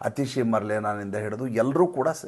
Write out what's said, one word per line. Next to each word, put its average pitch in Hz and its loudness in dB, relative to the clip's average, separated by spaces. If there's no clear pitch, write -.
ಅತಿಶಿ 131 -2
ಮರ್ಲೇನಾನಿಂದ 104 0
ಹಿಡಿದು 107 -4
ಎಲ್ಲರೂ 131 4
ಕೂಡ 139 0
ಸ-, 160 -4